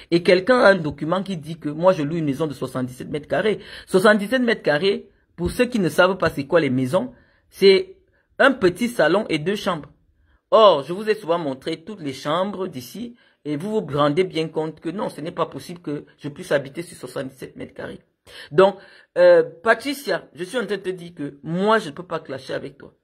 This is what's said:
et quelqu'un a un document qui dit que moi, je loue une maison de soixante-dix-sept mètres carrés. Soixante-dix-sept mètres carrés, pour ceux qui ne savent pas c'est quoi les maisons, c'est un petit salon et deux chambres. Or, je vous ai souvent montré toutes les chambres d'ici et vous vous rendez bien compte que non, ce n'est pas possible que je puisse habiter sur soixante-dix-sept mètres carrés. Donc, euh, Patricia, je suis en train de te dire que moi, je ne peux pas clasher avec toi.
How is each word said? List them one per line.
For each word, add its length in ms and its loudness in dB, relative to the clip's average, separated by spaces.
et 100 2
quelqu'un 380 4
a 100 8
un 60 6
document 480 -4
qui 120 -8
dit 220 -12
que 100 -10
moi, 240 4
je 100 -4
loue 140 -4
une 100 -2
maison 200 -2
de 80 -8
soixante-dix-sept 560 -8
mètres 160 -8
carrés. 320 -2
Soixante-dix-sept 540 4
mètres 220 0
carrés, 480 0
pour 100 -2
ceux 140 0
qui 140 -2
ne 100 2
savent 300 2
pas 100 0
c'est 160 -6
quoi 160 2
les 80 2
maisons, 460 -2
c'est 480 4
un 140 6
petit 360 0
salon 420 2
et 80 -2
deux 180 -4
chambres. 320 -6
Or, 320 6
je 100 -8
vous 160 -6
ai 60 2
souvent 240 -2
montré 440 -6
toutes 200 -14
les 100 -6
chambres 560 -4
d'ici 480 -14
et 100 -4
vous 140 -8
vous 160 -2
rendez 280 2
bien 240 -4
compte 320 -6
que 100 -8
non, 180 -6
ce 140 -12
n'est 80 -10
pas 160 -4
possible 340 -14
que 240 -10
je 100 -12
puisse 240 -10
habiter 300 -4
sur 160 -20
soixante-dix-sept 580 -14
mètres 160 -16
carrés. 280 -14
Donc, 240 4
euh, 260 8
Patricia, 720 -2
je 100 -10
suis 140 -6
en 80 -4
train 100 -4
de 60 -10
te 80 -6
dire 240 -12
que 280 -10
moi, 360 2
je 100 -6
ne 60 -10
peux 80 -14
pas 180 -8
clasher 320 -12
avec 240 -10
toi. 160 -20